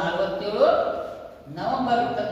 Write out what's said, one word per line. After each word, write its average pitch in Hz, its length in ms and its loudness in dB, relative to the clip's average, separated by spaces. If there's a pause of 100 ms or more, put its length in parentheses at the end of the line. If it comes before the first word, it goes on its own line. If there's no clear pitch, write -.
ನಲವತ್ತೇಳು 196 680 2 (880)
ನವೆಂಬರ್ 240 460 0 (280)